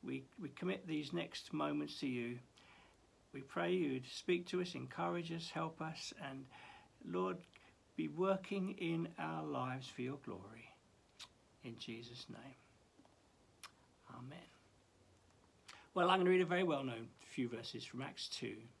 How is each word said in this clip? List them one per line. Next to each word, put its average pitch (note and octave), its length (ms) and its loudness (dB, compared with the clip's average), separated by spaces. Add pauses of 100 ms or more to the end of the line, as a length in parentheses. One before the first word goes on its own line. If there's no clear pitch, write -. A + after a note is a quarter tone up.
We, C3 200 -4 (180)
we D#3+ 80 -4
commit F#3 380 -2
these D3+ 260 0
next - 400 -4
moments D3 460 0
to C#3+ 80 2
you. B2 320 0 (920)
We C3+ 80 -6
pray F3 320 2
you C#3+ 260 4
to C3 100 -10
speak F3 380 2
to F#3 140 2
us, F3+ 120 -2
encourage E3+ 580 -2
us, E3 220 -4
help D#3+ 280 0
us, D#3+ 320 -4 (140)
and C3+ 180 -6 (600)
Lord, F3+ 320 2 (580)
be D#3+ 120 2
working F#3+ 720 2
in E3 300 2 (100)
our D#3+ 240 0
lives C3 440 -2
for - 140 -6
your C3 240 -2
glory. G#2 460 -10 (920)
In A#2 140 -6
Jesus' A#2+ 520 -8
name. B2+ 260 -10 (1600)
Amen. B2+ 220 -10 (1500)
Well, F3+ 160 6
I'm F#3+ 100 10
gonna F#3 100 8
read F#3 120 10
a F3+ 40 6
very F3 180 4
well-known C3+ 460 0 (100)
few - 300 -2
verses A2+ 340 -6
from B2 180 -6
Acts - 280 -6
two - 260 -4 (240)